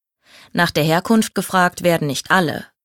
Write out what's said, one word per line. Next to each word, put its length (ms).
Nach 180
der 120
Herkunft 520
gefragt 480
werden 240
nicht 240
alle, 340